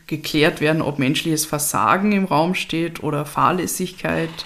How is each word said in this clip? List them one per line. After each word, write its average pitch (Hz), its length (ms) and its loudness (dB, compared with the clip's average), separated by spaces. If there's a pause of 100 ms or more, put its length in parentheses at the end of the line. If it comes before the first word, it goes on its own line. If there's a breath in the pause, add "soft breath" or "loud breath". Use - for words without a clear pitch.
geklärt 156 540 0
werden, 156 200 2
ob 143 180 -4
menschliches 156 460 0
Versagen 151 680 2
im 196 120 2
Raum 165 300 2
steht 165 480 -4
oder 147 220 -2
Fahrlässigkeit, 165 1040 -2 (160)